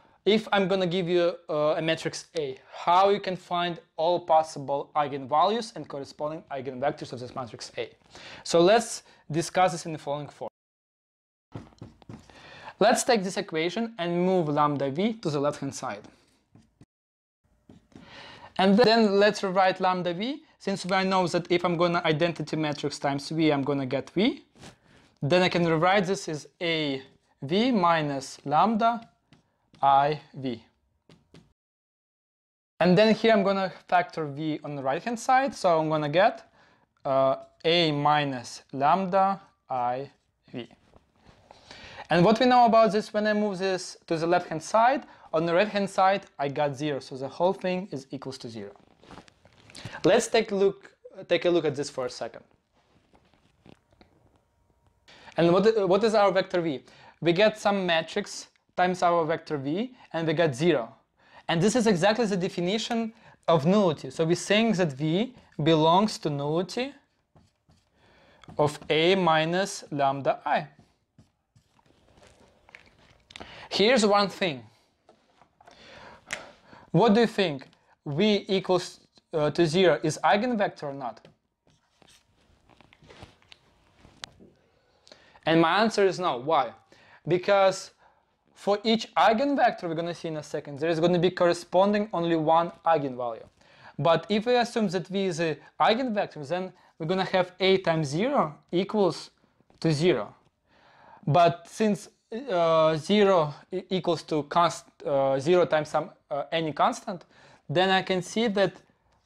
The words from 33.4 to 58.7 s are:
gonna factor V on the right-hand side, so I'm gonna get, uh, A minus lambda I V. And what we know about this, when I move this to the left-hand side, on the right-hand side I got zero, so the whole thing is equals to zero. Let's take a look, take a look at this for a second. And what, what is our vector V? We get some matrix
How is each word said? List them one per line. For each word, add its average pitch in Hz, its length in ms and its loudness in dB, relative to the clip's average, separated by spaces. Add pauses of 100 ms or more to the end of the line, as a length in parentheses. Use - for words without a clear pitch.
gonna 190 280 -2 (160)
factor 175 380 -2
V 147 400 -6
on 147 120 -10
the 139 60 -8
right-hand 175 380 -4
side, 262 340 0
so 170 240 2
I'm 156 120 -2
gonna 151 180 -2
get, 180 420 0 (540)
uh, 135 320 2 (300)
A 165 260 2
minus 143 720 -2 (100)
lambda 185 720 0 (260)
I 127 420 -6 (400)
V. 120 200 -14 (1400)
And 170 160 4
what 220 160 4
we 262 60 4
know 247 180 6
about 226 280 6
this, 208 200 -4
when 214 140 -2
I 214 80 2
move 208 240 -2
this 185 480 -4
to 170 100 -2
the 160 100 -2
left-hand 175 360 -2
side, 240 420 2 (300)
on 160 100 0
the 170 80 0
right-hand 202 380 0
side 196 360 0 (120)
I 143 100 -4
got 143 260 -2
zero, 139 260 -4
so 135 180 -14
the 135 100 -10
whole 180 240 0
thing 185 380 -6
is 135 200 -10
equals 131 280 -12
to 123 100 -14
zero. 101 240 -14 (1300)
Let's 214 260 2
take 220 220 0
a 202 40 -4
look, 196 420 -2 (320)
take 175 160 0
a 180 60 2
look 165 160 2
at 139 80 -2
this 143 160 -8
for 127 160 -6
a 123 40 -8
second. - 340 -12 (3000)
And 170 160 4
what, 202 360 4
what 202 160 4
is 220 100 2
our 202 180 4
vector 185 300 0
V? 147 220 -4 (360)
We 165 140 2
get 214 240 2
some 202 260 0
matrix 170 640 -4 (300)